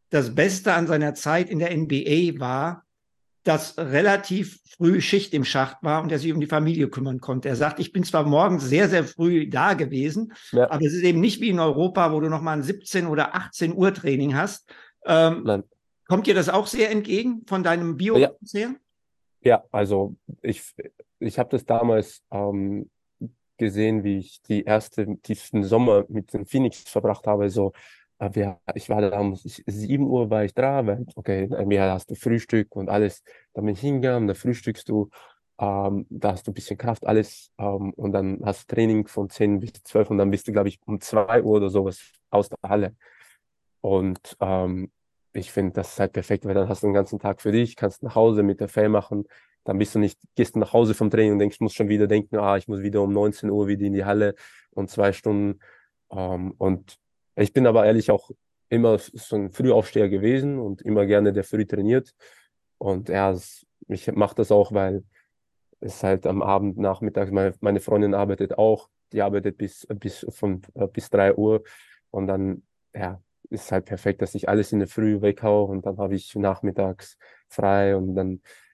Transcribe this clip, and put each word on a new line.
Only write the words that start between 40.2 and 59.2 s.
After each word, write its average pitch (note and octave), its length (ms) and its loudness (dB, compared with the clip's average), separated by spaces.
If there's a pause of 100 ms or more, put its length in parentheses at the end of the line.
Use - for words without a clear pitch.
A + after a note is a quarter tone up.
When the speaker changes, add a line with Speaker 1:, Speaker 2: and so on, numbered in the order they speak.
Speaker 2:
bist G2 160 -2
du, A2 40 -6
glaub G2+ 160 2
ich, F#2+ 180 -8
um G#2+ 140 -6
zwei A2 440 2
Uhr G#2+ 140 4
oder G2+ 120 0
sowas F#2+ 320 -2 (280)
aus G2+ 200 2
der - 140 -14
Halle. G2+ 320 -2 (840)
Und, F#2+ 580 -2
ähm, F#2 520 -2 (440)
ich - 160 -10
find, G2 260 -2
das F#2+ 160 -8
ist - 60 -8
halt G2 140 0
perfekt, G2+ 320 -4
weil G2 80 -2
dann G2 160 0
hast G2 140 -6
du G#2+ 40 2
den G2+ 60 0
ganzen G2+ 240 0
Tag G2 240 -4
für G#2+ 100 -2
dich, A#2 240 0
kannst - 280 -6
nach A2+ 100 -10
Hause A2 300 4
mit G2+ 160 0
der G#2 80 -6
Fam G#2+ 240 0
machen, G#2 340 -2 (380)
dann G2 160 -4
bist G#2 160 -2
du A2 40 0
nicht, G2+ 200 0 (160)
gehst - 200 0
du A2+ 40 0
nach - 140 -2
Hause A#2 200 6
vom A2 160 0
Training G#2+ 220 4
und G#2 80 2
denkst, G#2 200 -2
musst A2 160 -2
schon G#2 140 0
wieder G#2 160 2
denken, G#2+ 320 0
ah, G2+ 200 2
ich F#2 100 -6
muss G2 140 -6
wieder G2+ 200 -2
um G2+ 100 0
neunzehn G#2 380 0
Uhr G2+ 180 0
wieder G2+ 180 -2
in G2 80 0
die G2 120 -2
Halle G2+ 300 0 (360)
und G2 200 -8
zwei G2+ 200 2
Stunden. G2+ 480 -2 (520)
Ähm, F#2 480 -6
und F#2+ 380 -2 (380)
ich G#2 160 0
bin C3 140 4
aber A2+ 200 6
ehrlich A2 260 4
auch - 180 0 (400)
immer A#2 240 4
s-, - 220 -2
so - 220 -6